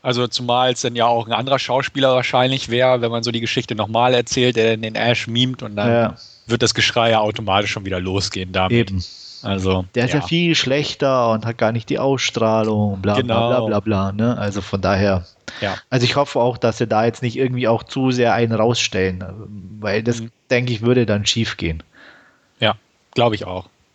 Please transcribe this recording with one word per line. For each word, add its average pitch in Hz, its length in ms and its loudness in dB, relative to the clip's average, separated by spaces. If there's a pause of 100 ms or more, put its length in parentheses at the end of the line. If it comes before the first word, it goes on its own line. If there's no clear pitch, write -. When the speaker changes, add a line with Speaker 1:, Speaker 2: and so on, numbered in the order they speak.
Speaker 1:
Also 123 260 0
zumal 123 440 0
es - 80 -8
dann 120 160 -4
ja 117 100 2
auch 117 200 0
ein 113 60 -8
anderer 127 260 0
Schauspieler 135 560 0
wahrscheinlich 127 560 0
wäre, 123 320 2
wenn 117 80 0
man 117 120 -4
so 117 80 -4
die 117 100 -2
Geschichte 117 340 -4
nochmal 113 400 2
erzählt, 123 420 2
der 113 160 4
dann 110 100 -4
den 110 120 -6
Ash 113 320 0
mimt 127 360 -2
und 104 140 -10
dann 104 140 0
Speaker 2:
Ja. 117 260 2 (300)
Speaker 1:
wird 117 160 -2
das 107 120 4
Geschrei 113 360 2
ja 110 100 4
automatisch 104 500 0
schon 101 140 -6
wieder 95 160 -4
losgehen 92 520 -4
damit. 101 380 2
Speaker 2:
Eben. 92 140 -2 (380)
Speaker 1:
Also, 95 520 0
Speaker 2:
Der 120 100 2
ist 123 80 -2
ja 151 80 0
Speaker 1:
ja. - 60 -4
Speaker 2:
viel 170 280 2
schlechter 135 760 0
und 110 160 0
hat 117 100 -4
gar 113 160 2
nicht 117 160 -4
die 139 100 -2
Ausstrahlung, 110 1040 0
bla, 101 140 0
bla, 127 80 2
Speaker 1:
Genau. 117 260 0
Speaker 2:
bla, 127 180 2
bla, 104 140 0
bla, 98 320 0
ne? 113 240 0
Also 101 240 -4
von 95 220 -4
daher. 95 440 2 (360)
Speaker 1:
Ja. 98 140 -4 (120)
Speaker 2:
Also 123 160 2
ich 120 120 0
hoffe 143 240 0
auch, 120 180 2
dass 113 200 2
sie 117 80 0
da 110 200 2
jetzt 113 160 -2
nicht 120 140 -4
irgendwie 123 300 0
auch 110 160 2
zu 131 280 0
sehr 120 240 4
einen 117 180 2
rausstellen, 98 720 0 (560)
weil 113 220 -2
das, 117 180 -2
Speaker 1:
Mhm. 113 100 -12 (200)
Speaker 2:
denke 123 240 2
ich, 107 80 -6
würde 123 240 4
dann 104 180 0
schief - 320 -2
gehen. 80 260 -4 (760)
Speaker 1:
Ja, 104 160 2 (400)
glaub 117 180 4
ich 98 140 -6
auch. 90 200 -8 (280)